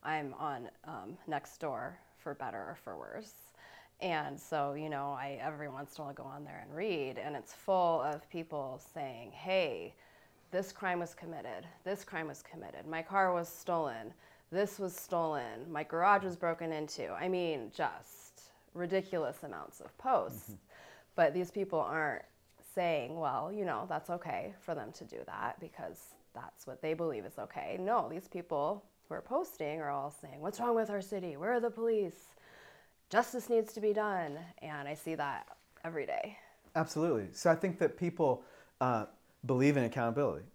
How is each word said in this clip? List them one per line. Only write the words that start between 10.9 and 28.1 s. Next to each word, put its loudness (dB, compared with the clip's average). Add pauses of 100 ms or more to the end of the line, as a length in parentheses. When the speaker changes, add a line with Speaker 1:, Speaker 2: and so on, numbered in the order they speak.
Speaker 1:
was -4
committed, -8 (180)
this -2
crime -6
was -12
committed, -12
my -4
car 6
was 0
stolen, 0 (360)
this 2
was -2
stolen, 0
my -2
garage 6
was -2
broken 0
into." -4
I -2
mean, 0
just -6 (320)
ridiculous 0
amounts -10
of -16
posts. 2
Speaker 2:
Mm-hmm. -12 (600)
Speaker 1:
But 6
these 0
people 0
aren't 0 (500)
saying, 2
"Well, 0
you -2
know, 0
that's -4
okay -4
for -4
them -6
to -14
do -10
that -4
because -12 (200)
that's -14
what -10
they 0
believe -2
is -10
okay." -6
No, 2
these -8